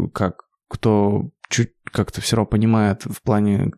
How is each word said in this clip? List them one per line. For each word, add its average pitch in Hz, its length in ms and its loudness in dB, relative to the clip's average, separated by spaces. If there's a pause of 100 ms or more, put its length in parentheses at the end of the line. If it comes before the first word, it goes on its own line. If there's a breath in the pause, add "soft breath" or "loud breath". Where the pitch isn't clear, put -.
(140)
как, - 300 -4 (260)
кто 101 600 0 (640)
как-то - 280 -4
всё - 160 0
равно 107 100 2
понимает 107 580 2
в - 180 -12
плане, 104 560 0